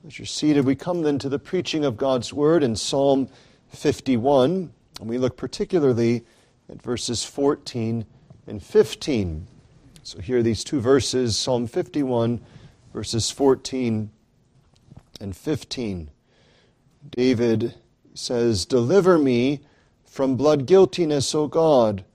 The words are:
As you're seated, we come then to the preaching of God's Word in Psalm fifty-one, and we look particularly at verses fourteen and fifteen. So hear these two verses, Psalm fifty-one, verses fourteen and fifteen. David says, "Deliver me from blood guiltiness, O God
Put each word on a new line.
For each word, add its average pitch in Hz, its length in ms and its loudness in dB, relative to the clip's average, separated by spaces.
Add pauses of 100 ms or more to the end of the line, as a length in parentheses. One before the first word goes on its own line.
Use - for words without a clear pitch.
As 139 120 -18
you're 113 80 -14
seated, 143 400 0
we 135 80 2
come 175 260 -6
then 147 200 -2
to 139 100 -6
the 143 80 -4
preaching 165 440 -4
of 135 140 -2
God's 131 340 -2
Word 151 320 2
in 113 140 0
Psalm 139 500 2 (420)
fifty-one, 139 1000 0 (300)
and 107 80 -12
we 117 80 -6
look 127 220 -2
particularly 123 880 0 (420)
at - 140 -18
verses 117 420 -6
fourteen 117 800 -2 (420)
and 110 160 -12
fifteen. 101 840 0 (560)
So - 180 -18
hear 120 220 0
these 113 200 0
two - 160 -4
verses, 123 600 2
Psalm 120 280 -2
fifty-one, 120 760 -2 (500)
verses 113 380 -6
fourteen 127 800 0 (1120)
and 98 120 -10
fifteen. 101 760 -8 (1000)
David 117 640 0 (380)
says, 117 540 -2
"Deliver 170 500 4
me 135 440 2 (440)
from 135 320 -2
blood 139 300 2
guiltiness, 170 680 4
O 151 140 0
God 127 560 4 (100)